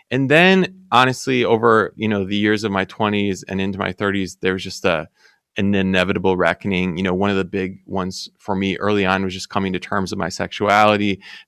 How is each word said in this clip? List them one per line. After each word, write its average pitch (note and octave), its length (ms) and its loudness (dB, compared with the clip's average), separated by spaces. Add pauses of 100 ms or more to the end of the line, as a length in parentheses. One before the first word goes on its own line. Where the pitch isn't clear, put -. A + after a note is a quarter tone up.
(120)
And C3 180 0
then F3+ 520 4 (100)
honestly, B2+ 540 2
over, A2 500 4
you A2 120 -4
know, G2+ 180 0
the G2+ 100 -4
years G#2 280 2
of G#2+ 80 -2
my F#2+ 140 0
twenties G2+ 640 -2
and F#2+ 120 -4
into F#2+ 200 -4
my F#2+ 120 -2
thirties, G2 500 -4
there F#2+ 120 0
was F#2 100 -6
just F#2 220 -8
a, D#2+ 220 0 (500)
an G2+ 160 0
inevitable F#2+ 600 2
reckoning. F2+ 640 -2
You F#2+ 60 -2
know, F#2 100 0
one G2 160 0
of G2 80 0
the F#2+ 80 0
big F#2+ 400 -6
ones F#2 520 -8
for - 200 -6
me F#2+ 200 -2
early G2+ 280 0
on F#2+ 180 2
was F#2 100 -4
just F#2 160 -10
coming G2 220 -4
to F2+ 80 -4
terms G2 320 -6
with G2 80 -6
my E2+ 80 -4
sexuality, G#2 960 2 (260)